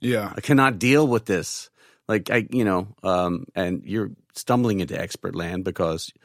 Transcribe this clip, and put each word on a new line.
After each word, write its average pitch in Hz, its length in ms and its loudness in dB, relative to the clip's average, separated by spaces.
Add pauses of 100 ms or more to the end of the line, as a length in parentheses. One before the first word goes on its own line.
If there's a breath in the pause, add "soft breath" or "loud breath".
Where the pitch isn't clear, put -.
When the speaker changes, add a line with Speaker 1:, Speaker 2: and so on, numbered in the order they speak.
Speaker 1:
Yeah. 113 340 -2
Speaker 2:
I 101 60 -10
cannot 135 360 4
deal 139 300 4
with 117 180 2
this." - 440 -4 (400 soft breath)
Like, 107 200 0
I, 117 220 2
you 120 140 2
know, 95 240 0 (120)
um, 90 440 0 (100)
and 90 300 -2
you're 104 260 -4 (240)
stumbling 120 460 0
into - 180 -6
expert - 360 -8
land 90 280 -6
because 82 480 -4 (140 soft breath)